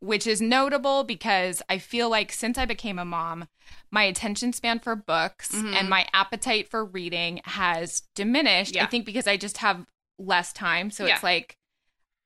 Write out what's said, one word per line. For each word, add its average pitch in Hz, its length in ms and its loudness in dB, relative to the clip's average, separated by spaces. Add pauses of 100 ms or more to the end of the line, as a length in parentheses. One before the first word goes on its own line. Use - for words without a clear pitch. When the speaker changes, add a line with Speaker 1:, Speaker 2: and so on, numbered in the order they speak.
Speaker 1:
which 202 260 0
is 214 140 2
notable 269 640 2
because 185 640 0
I 190 100 0
feel 233 300 0
like 214 240 0
since 233 260 -2
I 262 60 0
became 214 340 -4
a 175 60 -6
mom, 170 440 -6 (420)
my 208 140 4
attention 208 480 -2
span 233 260 0
for 233 160 -4
books 165 560 -2
Speaker 2:
Mm-hmm. 214 240 -2
Speaker 1:
and 196 160 2
my 185 240 4
appetite 208 560 2
for 220 140 -2
reading 175 600 -4
has 175 600 -2 (100)
diminished, 202 600 2
I 170 60 4
Speaker 2:
Yeah. - 40 2
Speaker 1:
think 240 180 -2
because 220 220 -4
I 202 100 4
just 196 220 -6
have 190 260 0 (340)
less 185 340 0
time. 180 400 -2
So 208 140 -4
Speaker 2:
Yeah. 196 80 6
Speaker 1:
it's - 100 -2
like, 175 320 0 (680)